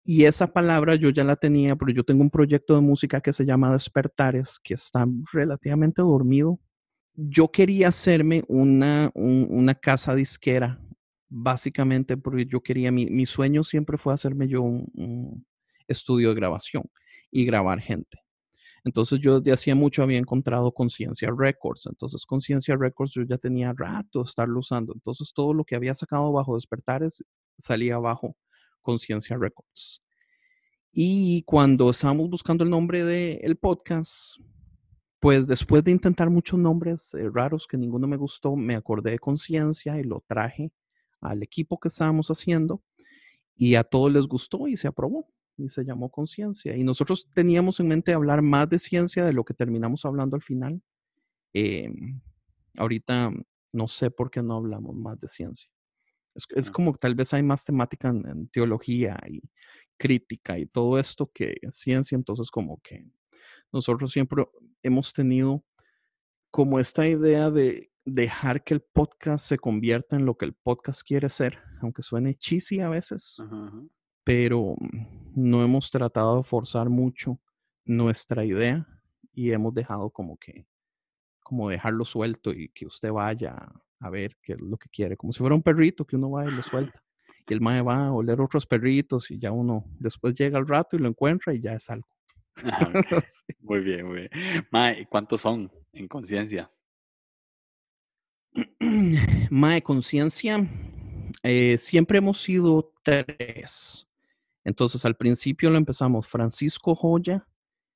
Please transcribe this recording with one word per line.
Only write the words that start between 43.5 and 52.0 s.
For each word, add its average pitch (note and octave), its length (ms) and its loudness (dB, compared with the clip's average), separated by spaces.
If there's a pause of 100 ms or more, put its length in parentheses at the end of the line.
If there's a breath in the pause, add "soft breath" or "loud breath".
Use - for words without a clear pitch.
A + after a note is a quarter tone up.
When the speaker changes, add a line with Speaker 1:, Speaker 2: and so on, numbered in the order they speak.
Speaker 1:
y A#2+ 220 4
a A#2 80 4
todos C3+ 280 4
les C#3+ 140 4
gustó F#3 400 -6
y C4 100 -2
se - 120 -4
aprobó A3+ 400 -6 (280)
y C#3 120 -8
se C3 160 -8
llamó B2+ 260 -8
Conciencia. G3 640 -8
Y B2+ 60 0
nosotros C3 500 -2
teníamos F3 460 2
en F3 80 0
mente E3 280 0
hablar D3 280 2
más D3 260 4
de F3 120 0
ciencia F3 440 -2
de E3 80 2
lo B2 120 0
que - 100 -8
terminamos A#2 500 -4
hablando C#3 300 -4
al D3 80 -6
final. C3+ 400 -6 (720)
Em, G2+ 680 -4 (560)